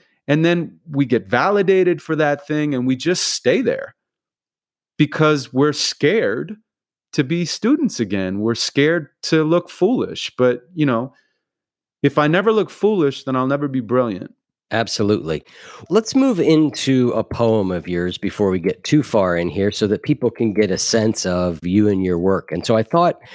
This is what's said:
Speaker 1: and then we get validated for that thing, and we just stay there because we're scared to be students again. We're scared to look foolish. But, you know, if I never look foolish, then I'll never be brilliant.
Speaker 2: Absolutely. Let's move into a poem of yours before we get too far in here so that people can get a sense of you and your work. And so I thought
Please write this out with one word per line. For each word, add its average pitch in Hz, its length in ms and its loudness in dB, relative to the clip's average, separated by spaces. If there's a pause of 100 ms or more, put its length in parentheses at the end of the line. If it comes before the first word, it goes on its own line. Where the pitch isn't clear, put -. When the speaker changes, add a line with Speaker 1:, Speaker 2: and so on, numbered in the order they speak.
(280)
Speaker 1:
and 156 160 2
then 170 360 0 (100)
we 139 160 0
get 110 220 0
validated 175 720 2
for 160 140 -4
that 147 320 0
thing, 151 260 -2
and 127 140 -2
we 131 80 0
just 170 340 -2
stay 180 320 0
there - 340 -4 (1000)
because 151 560 0
we're 143 200 2
scared 156 840 -2 (560)
to 147 100 0
be 165 220 -2
students 269 540 -2
again. 98 400 -4
We're 113 160 -2
scared 151 540 0 (140)
to 156 200 0
look 170 260 0
foolish. 127 680 -2
But, 123 260 0 (100)
you 156 120 0
know, 127 280 -2 (880)
if 147 160 2
I 147 100 4
never 196 260 2
look 202 160 0
foolish, 180 560 0
then 131 100 -4
I'll 131 120 0
never 143 200 -2
be 131 140 -2
brilliant. 117 520 -2 (400)
Speaker 2:
Absolutely. 101 680 -2 (460)
Let's 220 260 0
move 262 240 2
into 139 720 2
a 113 140 -2
poem 110 460 0
of 87 180 -6
yours 87 280 -2
before 98 320 -2
we 92 100 0
get 90 260 -4
too 147 180 2
far 92 320 0
in 85 140 -2
here 98 200 0
so 104 180 -4
that 101 160 -2
people 123 280 0
can 113 220 -2
get 101 180 2
a 92 60 -2
sense 110 480 0
of 90 400 -2
you 104 240 2
and 95 160 0
your 90 120 0
work. 92 360 0
And 92 120 -6
so 113 120 2
I 110 60 2
thought 170 360 0 (160)